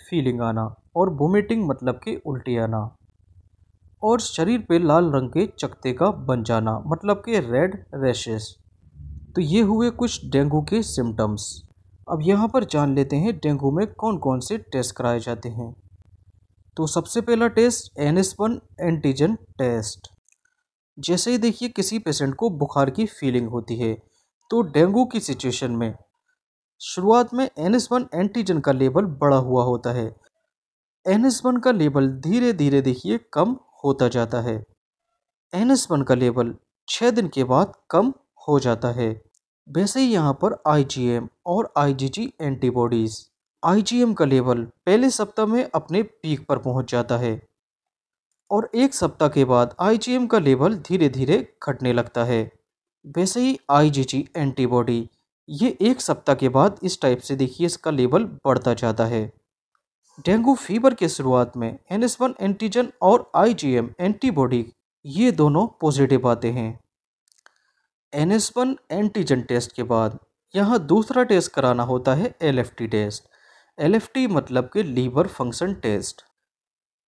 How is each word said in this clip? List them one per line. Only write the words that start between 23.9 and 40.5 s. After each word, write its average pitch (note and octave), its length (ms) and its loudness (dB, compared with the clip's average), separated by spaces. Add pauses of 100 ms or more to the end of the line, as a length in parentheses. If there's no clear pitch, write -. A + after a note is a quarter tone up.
तो A#3 180 0
डेंगू F#3 360 4
की A#3 160 -4
सिचुएशन B2+ 520 -4
में A2+ 220 -4 (840)
शुरुआत A3+ 540 2
में C4 140 -2
एन F3 260 0
एस B3 180 0
वन B3 220 0
एंटीजन F#3 460 0
का C#3+ 120 2
लेवल C3 320 2 (160)
बढ़ा C#3+ 180 4
हुआ B2+ 260 2
होता A#2+ 280 -2
है। A#2+ 140 -4 (1000)
एन G#3+ 200 4
एस B3 180 2
वन B3+ 140 2
का B3 140 2
लेवल C#3+ 360 2 (120)
धीरे A#3 340 2
धीरे C#3+ 280 4
देखिए C3+ 360 -2 (140)
कम G#3+ 240 2 (280)
होता C3+ 260 2
जाता A#2 320 -2
है। A2+ 200 -4 (880)
एन A3 180 2
एस C4 200 2
वन C#3+ 120 2
का C3+ 140 2
लेवल B2 380 0 (340)
छः A#3+ 220 2
दिन G#3+ 180 0
के C3 180 -2
बाद D3+ 260 2 (180)
कम A3 220 4 (280)
हो D3 200 2
जाता A#2+ 300 0
है। A#2+ 180 -2 (600)
वैसे G3 320 -2
ही C4 60 4
यहाँ E3 280 2
पर G3 220 -2 (120)